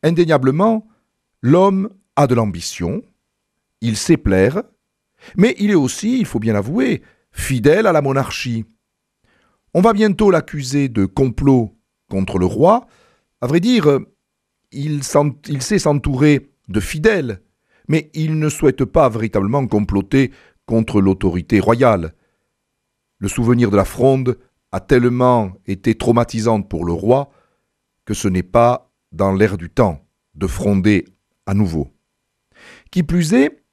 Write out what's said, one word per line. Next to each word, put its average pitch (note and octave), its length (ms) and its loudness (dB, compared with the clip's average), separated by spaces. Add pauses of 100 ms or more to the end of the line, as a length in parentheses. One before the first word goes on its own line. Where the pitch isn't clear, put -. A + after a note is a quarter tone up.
Indéniablement, D#3+ 840 0 (540)
l'homme F#3+ 480 2 (260)
a C#3+ 120 4
de B2+ 60 2
l'ambition, G2+ 680 -4 (800)
il A2 160 -2
sait - 180 2
plaire, G#2 480 0 (720)
mais G#3 240 4
il G#3 100 0
est G#3 60 2
aussi, F#3+ 420 0
il G#3+ 80 0
faut - 140 -6
bien A2 140 -2
l'avouer, D#3+ 500 -2 (300)
fidèle C#3+ 540 0
à F#3 40 2
la D#3 100 2
monarchie. C3 640 -4 (1080)
On E3+ 80 2
va A3+ 100 4
bientôt G#3 400 2
l'accuser C#3+ 560 -2
de G#2 180 -2
complot B2+ 720 0 (320)
contre G2 300 -4
le F2+ 60 2
roi. D#3+ 420 2 (540)
À B2 60 -6
vrai D3+ 120 0
dire, F3 400 2 (720)
il C#3+ 320 -6
s'en-, D3 320 0 (140)
il C#3 120 -4
sait G3 180 -2
s'entourer D3 760 0 (160)
de G2 100 -2
fidèles, D3+ 640 -2 (440)
mais D3+ 260 -2
il D#3 260 -4
ne D#3 80 0
souhaite C#3 380 0
pas C#3+ 240 2
véritablement A2 580 -2
comploter G#2 640 0 (340)
contre A2 360 0
l'autorité F#2+ 580 0
royale. G#2+ 560 0 (1000)
Le G2 100 -6
souvenir A#2+ 440 2
de G2+ 40 0
la G2 80 4
Fronde B2+ 560 0 (320)
a G2 80 -6
tellement B2 760 2 (120)
été G2 300 -2
traumatisant A2+ 680 0
pour F2 240 -8
le F2 80 -2
roi A#2 380 0 (720)
que A2 80 -6
ce G#2 160 -4
n'est F2+ 140 -2
pas A#2+ 500 0 (180)
dans F#2+ 220 -2
l'air G2 240 0
du E2+ 120 -12
temps F#2 380 -2 (280)
de E2+ 120 -6
fronder G2+ 580 0 (400)
à G2 80 -6
nouveau. E2 360 -2 (1000)
Qui F3+ 120 -2
plus E3 300 -2
est C4+ 400 0